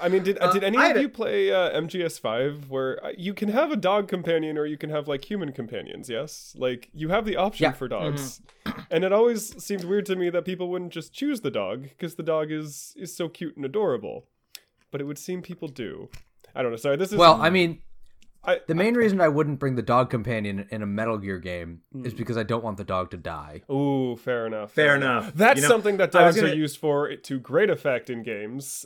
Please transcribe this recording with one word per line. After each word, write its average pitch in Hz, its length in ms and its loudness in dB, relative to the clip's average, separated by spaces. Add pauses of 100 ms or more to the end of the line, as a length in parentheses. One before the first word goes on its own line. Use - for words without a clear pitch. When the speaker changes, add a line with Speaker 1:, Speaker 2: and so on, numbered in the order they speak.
Speaker 1:
I 175 60 0
mean, 185 160 2
did, 190 160 0
Speaker 2:
Uh, 180 140 4
Speaker 1:
did 196 100 0
any 202 140 2
Speaker 2:
I 262 60 6
Speaker 1:
of 330 60 8
Speaker 2:
had 269 80 4
a 269 40 4
Speaker 1:
you 285 80 0
play, 202 420 0
uh, 185 200 2
M 156 180 -2
G 185 140 -4
S 160 140 -4
five, 135 520 -2
where, 131 360 -4
uh, 151 120 -6
you 185 160 -6
can 208 160 -2
have 277 220 2
a 311 40 0
dog 202 320 2
companion 165 500 0
or 151 80 0
you 151 120 -6
can 151 120 -8
have, 151 200 -4
like, 143 200 -4
human 185 220 -6
companions, 113 580 -10
yes? 127 480 -8
Like, 127 360 -4
you 156 160 -6
have 214 160 0
the 208 100 -2
option 175 300 0
Speaker 3:
Yeah. 151 80 4
Speaker 1:
for 131 160 -8
dogs. 131 520 -6 (240)
Speaker 2:
Mm-hmm. - 160 -8 (100)
Speaker 1:
And 165 120 2
it 185 80 2
always 220 520 2
seemed 196 200 -6
weird 190 240 0
to 190 80 0
me 180 140 0
that 170 160 0
people 180 240 -4
wouldn't 180 240 -4
just 160 200 -12
choose 277 280 -2
the 139 100 -2
dog, 113 380 -4 (100)
'cause 165 160 -8
the 170 80 -10
dog 156 280 0
is, 156 460 -10
is 175 180 -14
so 170 140 -4
cute 160 280 -10
and 139 80 -6
adorable. 135 600 -2 (640)
But 139 120 -6
it - 40 -6
would 147 140 -8
seem 185 220 -8
people 170 260 -12
do. 104 420 -10 (460)
I 135 60 -2
don't 123 100 0
know. 117 60 -6
Sorry, 143 180 0
this 185 160 0
is 208 60 -2
Speaker 3:
Well, 165 240 10
I 160 80 4
mean, 170 320 2 (640)
Speaker 1:
I, 180 220 2
Speaker 3:
the 160 80 0
main 214 200 2
Speaker 1:
I - 20 0
Speaker 3:
reason 202 240 4
I 160 80 6
wouldn't 147 280 0
bring 135 180 -2
the 120 60 -2
dog 123 280 2
companion 104 600 -4
in 110 120 -6
a 107 40 -4
Metal 110 320 -2
Gear 98 220 -4
game 85 400 -8 (240)
is 123 80 -6
Speaker 1:
Hmm. 110 60 -12
Speaker 3:
because 117 200 -4
I 113 60 0
don't 117 180 -4
want 110 140 -6
the 101 80 -10
dog 92 280 -4
to 95 60 -12
die. 78 440 -12 (100)
Speaker 1:
Ooh, 135 460 0
fair 120 280 -4
enough, 107 280 -6
Speaker 2:
Fair 156 140 6
Speaker 1:
fair 143 100 6
Speaker 2:
enough. 127 260 2
Speaker 1:
enough. 147 120 -10
That's 220 200 8
Speaker 2:
You 139 60 0
know, 294 80 6
Speaker 1:
something 208 260 4
that 185 180 2
Speaker 2:
I 175 120 10
was 170 100 8
Speaker 1:
dogs 214 80 4
are 160 60 6
Speaker 2:
gonna 151 100 -2
Speaker 1:
used 151 180 -2
for 147 380 0
to - 240 -8
great 160 300 2
effect 135 400 0
in 120 120 -6
games, 110 640 -8